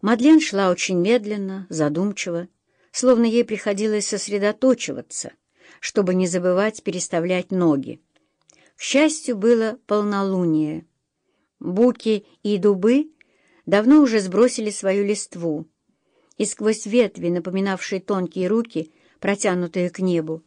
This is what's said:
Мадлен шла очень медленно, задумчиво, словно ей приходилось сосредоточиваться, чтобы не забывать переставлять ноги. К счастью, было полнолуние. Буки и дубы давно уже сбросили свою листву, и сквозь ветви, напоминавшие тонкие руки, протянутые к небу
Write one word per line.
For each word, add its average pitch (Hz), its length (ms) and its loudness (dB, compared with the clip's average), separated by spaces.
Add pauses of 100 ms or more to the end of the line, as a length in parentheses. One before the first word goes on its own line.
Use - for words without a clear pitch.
Мадлен 240 380 6
шла 196 300 0
очень 180 280 0
медленно, 196 680 -2
задумчиво, 170 800 -2 (460)
словно 247 320 4
ей 233 200 2
приходилось 208 600 -2
сосредоточиваться, - 1300 -2 (480)
чтобы 185 340 -2
не 185 140 2
забывать 185 560 -2
переставлять 180 680 -4
ноги. 147 500 0 (760)
К - 60 -20
счастью, 294 540 0
было 220 500 2
полнолуние. 185 1000 -2 (720)
Буки 214 680 0 (200)
и 208 120 0
дубы 208 540 2 (560)
давно 233 340 6
уже 226 200 4
сбросили 208 500 0
свою 202 340 -2
листву, 170 640 -4 (720)
и 214 60 -2
сквозь 220 420 -4
ветви, 196 440 0
напоминавшие 185 680 -4
тонкие 185 460 -4
руки, 214 460 -4 (280)
протянутые 180 680 -2
к - 80 -18
небу 165 480 -2